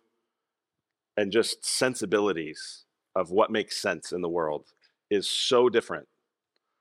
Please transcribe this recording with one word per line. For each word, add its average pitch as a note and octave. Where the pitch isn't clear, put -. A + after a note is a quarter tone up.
and G2+
just -
sensibilities G2+
of F2+
what G#2
makes G#2+
sense F2+
in F2+
the F2
world D#2
is G2+
so B2
different G2